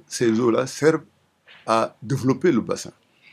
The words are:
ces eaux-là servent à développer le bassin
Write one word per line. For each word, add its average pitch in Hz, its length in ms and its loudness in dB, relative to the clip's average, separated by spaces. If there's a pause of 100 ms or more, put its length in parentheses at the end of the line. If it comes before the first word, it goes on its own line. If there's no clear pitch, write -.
ces 113 320 0
eaux-là 120 260 2
servent 156 380 0 (640)
à 110 340 0
développer 131 520 0
le 110 80 2
bassin - 320 -8 (380)